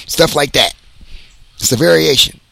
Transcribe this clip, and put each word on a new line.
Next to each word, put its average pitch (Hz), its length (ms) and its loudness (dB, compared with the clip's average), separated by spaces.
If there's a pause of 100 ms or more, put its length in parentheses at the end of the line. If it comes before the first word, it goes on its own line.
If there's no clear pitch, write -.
stuff - 280 0
like 151 180 0
that. 127 200 0 (800)
It's - 160 -4
a 120 60 0
variation 127 640 0 (100)